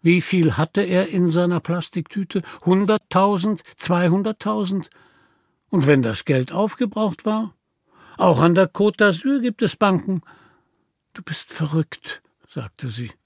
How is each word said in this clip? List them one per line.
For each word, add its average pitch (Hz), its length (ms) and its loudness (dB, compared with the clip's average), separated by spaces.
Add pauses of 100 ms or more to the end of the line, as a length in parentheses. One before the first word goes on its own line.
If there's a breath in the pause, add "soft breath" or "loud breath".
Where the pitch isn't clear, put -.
Wie 170 200 4
viel 170 340 2
hatte 160 240 -2
er 185 300 0
in 180 180 0
seiner 175 320 0
Plastiktüte? 175 800 -6 (240 loud breath)
Hunderttausend, 196 960 0 (140 loud breath)
zweihunderttausend? 190 1120 -2 (800 soft breath)
Und 139 180 2
wenn 139 160 6
das 110 220 -4
Geld 131 280 0
aufgebraucht 208 760 -4
war? 214 280 -4 (640 soft breath)
"Auch 175 240 4
an 170 140 4
der 185 180 4
Côte 202 240 0
d'Azur 214 440 2
gibt 233 220 -2
es 208 140 -2
Banken." 190 460 0 (880 soft breath)
"Du - 100 -16
bist - 300 -10
verrückt", - 720 -6 (260)
sagte - 400 -12
sie. 117 240 -10 (140)